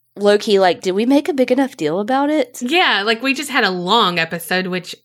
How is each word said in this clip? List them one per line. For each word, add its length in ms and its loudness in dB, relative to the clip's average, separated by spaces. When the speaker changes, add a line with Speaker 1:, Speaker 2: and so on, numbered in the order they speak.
Speaker 1:
low-key 440 2
like, 200 2
"Did 120 -4
we 120 -2
make 240 2
a 60 -2
big 180 0
enough 240 0
deal 240 -2
about 300 -2
it?" 320 -4
Speaker 2:
Yeah, 400 0
like, 200 -2
we 120 0
just 160 -8
had 140 0
a 60 0
long 480 0
episode, 500 -4
which 360 -8